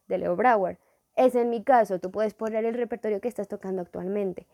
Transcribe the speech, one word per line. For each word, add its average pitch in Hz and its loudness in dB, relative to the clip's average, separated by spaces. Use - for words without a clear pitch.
de 185 -2
Leo 175 0
Brauer. 196 2
Es 254 4
en 240 2
mi 233 -4
caso, 214 4
tú 185 -6
puedes 208 -2
poner 220 -4
el 226 -2
repertorio 220 -4
que 240 -4
estás 214 -6
tocando 190 -6
actualmente. 185 -6